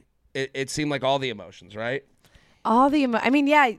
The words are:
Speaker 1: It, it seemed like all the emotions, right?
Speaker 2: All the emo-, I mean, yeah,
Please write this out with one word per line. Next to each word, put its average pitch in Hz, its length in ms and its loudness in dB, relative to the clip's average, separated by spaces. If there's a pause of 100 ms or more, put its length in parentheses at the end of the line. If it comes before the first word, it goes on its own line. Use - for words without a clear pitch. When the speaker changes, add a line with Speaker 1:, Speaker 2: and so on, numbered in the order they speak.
(340)
Speaker 1:
It, 135 200 -8
it 135 160 -6
seemed 151 220 -6
like 135 120 -4
all 135 160 0
the 131 100 -4
emotions, 98 460 -14
right? 117 280 -6 (600)
Speaker 2:
All 240 260 4
the 294 100 2
emo-, 247 220 0
I - 100 0
mean, 285 160 2
yeah, 285 320 4